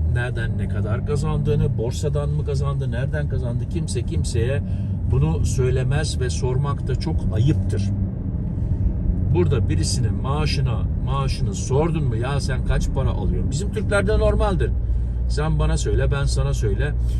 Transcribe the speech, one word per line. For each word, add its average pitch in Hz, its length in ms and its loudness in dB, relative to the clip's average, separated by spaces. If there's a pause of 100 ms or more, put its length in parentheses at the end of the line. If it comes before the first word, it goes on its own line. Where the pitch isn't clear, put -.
(140)
nereden 120 440 -2
ne 98 100 -2
kadar - 400 -2
kazandığını, 151 720 0
borsadan 147 520 -2
mı 151 160 -2
kazandı, 139 460 -2
nereden 147 380 -2
kazandı, 123 400 -2
kimse 156 320 -2
kimseye - 640 0 (480)
bunu 147 340 2
söylemez 127 760 2
ve 123 80 0
sormak 139 580 0
da 131 80 0
çok 160 200 0 (180)
ayıptır. 98 560 2 (1400)
Burada 156 360 2
birisinin 123 440 0
maaşına, 135 680 0 (240)
maaşını 127 480 0
sordun 156 500 0
mu, 117 120 0
"Ya 131 240 -2
sen 151 260 -2
kaç - 280 2
para 135 160 2
alıyorsun?" - 420 0
Bizim - 200 -2
Türklerde 202 480 2
normaldir. 208 520 2 (580)
Sen 151 300 0
bana 151 180 2
söyle, 135 340 2
ben 139 140 2
sana 139 280 2
söyle. 107 400 0 (260)